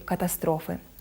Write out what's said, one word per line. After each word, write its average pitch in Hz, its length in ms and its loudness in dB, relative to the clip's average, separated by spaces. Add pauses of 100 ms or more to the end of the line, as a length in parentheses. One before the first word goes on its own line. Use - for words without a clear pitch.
катастрофи. 175 720 0 (240)